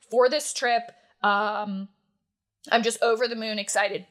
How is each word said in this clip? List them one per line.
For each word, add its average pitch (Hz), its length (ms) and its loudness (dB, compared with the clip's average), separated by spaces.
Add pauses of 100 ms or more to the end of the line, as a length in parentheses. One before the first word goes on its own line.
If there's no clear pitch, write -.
(100)
for 247 180 6
this 294 240 -2
trip. 233 400 -2 (300)
Um, 208 680 -2 (800)
I'm 233 120 4
just - 200 -2
over 233 260 2
the 233 80 -6
moon 220 220 -6
excited, 202 520 -2